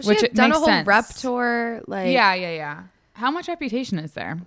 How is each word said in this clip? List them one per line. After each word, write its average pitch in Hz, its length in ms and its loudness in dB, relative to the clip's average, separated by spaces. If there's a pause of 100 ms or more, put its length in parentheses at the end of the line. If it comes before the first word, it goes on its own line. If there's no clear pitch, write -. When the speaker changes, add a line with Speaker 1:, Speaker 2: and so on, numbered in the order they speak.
Speaker 1:
She - 80 -4
Speaker 2:
which 208 120 6
Speaker 1:
has 220 40 4
Speaker 2:
it - 100 -2
Speaker 1:
done 247 160 6
Speaker 2:
makes 311 60 4
Speaker 1:
a 311 40 4
whole 302 80 2
Speaker 2:
sense. 170 180 2
Speaker 1:
rep 214 220 4
tour, 240 800 -4
like 196 240 -2
Speaker 2:
Yeah, 214 220 4
yeah, 180 180 -4
yeah. 156 300 -8 (320)
How 247 180 -2
much 349 160 -8
Reputation 262 500 -4
is 156 140 -10
there? 135 340 -8